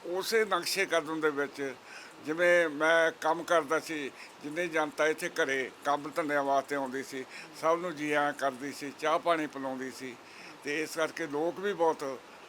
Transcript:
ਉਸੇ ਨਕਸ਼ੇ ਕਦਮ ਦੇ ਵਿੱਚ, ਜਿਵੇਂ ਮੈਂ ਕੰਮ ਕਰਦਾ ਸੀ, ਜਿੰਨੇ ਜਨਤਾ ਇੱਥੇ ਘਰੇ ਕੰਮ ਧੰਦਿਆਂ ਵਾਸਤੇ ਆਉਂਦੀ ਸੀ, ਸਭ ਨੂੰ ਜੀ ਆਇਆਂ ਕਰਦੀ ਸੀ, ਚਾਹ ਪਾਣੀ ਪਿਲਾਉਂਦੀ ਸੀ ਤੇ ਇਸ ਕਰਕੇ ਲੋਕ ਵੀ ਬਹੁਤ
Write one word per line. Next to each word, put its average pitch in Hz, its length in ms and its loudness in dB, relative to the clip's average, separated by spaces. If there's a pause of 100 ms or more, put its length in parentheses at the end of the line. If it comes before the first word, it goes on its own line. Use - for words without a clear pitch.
ਉਸੇ 185 400 0
ਨਕਸ਼ੇ 190 400 0
ਕਦਮ 160 360 0
ਦੇ 156 80 4
ਵਿੱਚ, 139 440 -4 (520)
ਜਿਵੇਂ 170 440 4
ਮੈਂ 160 420 4 (100)
ਕੰਮ 160 220 2
ਕਰਦਾ 160 360 4
ਸੀ, 147 320 -6 (320)
ਜਿੰਨੇ 156 240 -4
ਜਨਤਾ 156 400 2
ਇੱਥੇ 156 220 -2
ਘਰੇ 135 420 0 (140)
ਕੰਮ 147 240 0
ਧੰਦਿਆਂ 147 340 0
ਵਾਸਤੇ 139 320 2
ਆਉਂਦੀ 135 280 -4
ਸੀ, 131 220 -10 (360)
ਸਭ 165 200 4
ਨੂੰ 175 140 -6
ਜੀ 147 160 -4
ਆਇਆਂ 147 220 2
ਕਰਦੀ 135 380 -4
ਸੀ, 135 280 -10
ਚਾਹ 156 200 2
ਪਾਣੀ 160 280 2
ਪਿਲਾਉਂਦੀ 131 440 -8
ਸੀ 127 240 -12 (480)
ਤੇ 147 180 -2
ਇਸ 151 140 -6
ਕਰਕੇ 160 320 -2
ਲੋਕ 151 320 -2
ਵੀ 202 140 -2
ਬਹੁਤ 156 460 0 (300)